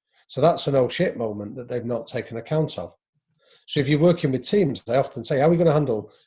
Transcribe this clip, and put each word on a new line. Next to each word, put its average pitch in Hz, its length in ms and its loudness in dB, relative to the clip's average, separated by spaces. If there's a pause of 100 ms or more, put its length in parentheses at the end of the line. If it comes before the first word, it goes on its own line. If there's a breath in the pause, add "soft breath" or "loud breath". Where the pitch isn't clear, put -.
(280)
So - 140 -8
that's 170 260 2
an 139 80 2
"oh 127 120 4
shit" - 300 -2
moment 104 380 -8
that 120 120 -14
they've 120 180 -6
not 117 200 -6
taken 117 320 -8
account 156 400 -2
of. 85 160 -10 (760 soft breath)
So - 120 -2
if 135 80 0
you're 143 120 2
working 165 320 4
with 127 120 -2
teams, 175 440 0
I 120 100 2
often 120 260 -2
say, 143 160 -2
"How 147 80 4
are - 20 6
we 170 80 6
gonna 165 160 4
handle 127 380 0 (160 soft breath)